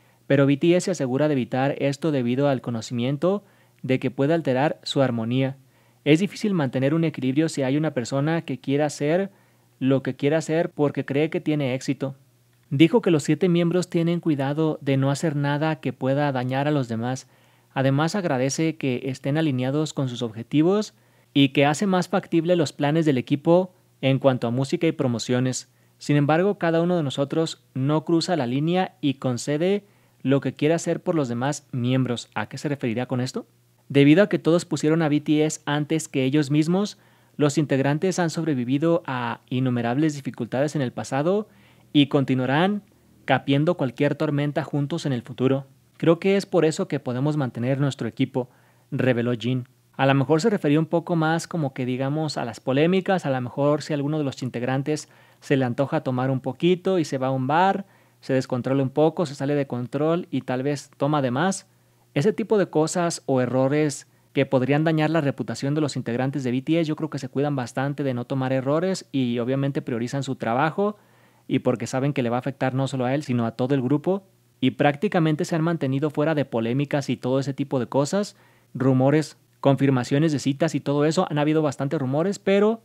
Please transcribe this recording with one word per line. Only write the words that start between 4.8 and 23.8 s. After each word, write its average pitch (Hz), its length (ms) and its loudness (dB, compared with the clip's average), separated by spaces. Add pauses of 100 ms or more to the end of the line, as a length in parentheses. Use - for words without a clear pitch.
su - 220 0
armonía. 123 520 0 (480)
"Es 151 160 6
difícil 202 360 -2
mantener 135 400 0
un 165 80 0
equilibrio 147 440 0
si 156 140 -6
hay 131 160 0
una 156 160 -2
persona 143 480 -2
que 139 180 -8
quiera 143 280 0
hacer 160 420 -2 (480)
lo 131 240 2
que 127 140 -4
quiera 147 240 0
hacer 160 320 -2
porque 139 340 -2
cree 147 240 0
que 170 120 -4
tiene 147 340 -2
éxito". 135 400 -6 (560)
Dijo 156 320 6
que 190 80 2
los 151 100 4
siete 156 280 2
miembros 170 380 2
tienen 170 320 0
cuidado 147 640 0
de 139 160 2
no 135 140 2
hacer 143 240 -2
nada 147 400 0
que 135 180 -6
pueda 139 380 0
dañar 131 360 -2
a 151 40 2
los 139 160 0
demás. 117 420 -6 (420)
Además, 139 440 0
agradece 156 600 -2
que 127 260 -2
estén 139 340 -4
alineados 147 560 -2
con 135 160 -4
sus 120 140 -8
objetivos 147 720 0 (400)
y 139 140 6
que 139 180 4
hace 151 180 0
más 185 240 0
factible 175 460 0
los 156 180 0
planes 151 320 0
del 139 140 2
equipo 165 560 2 (260)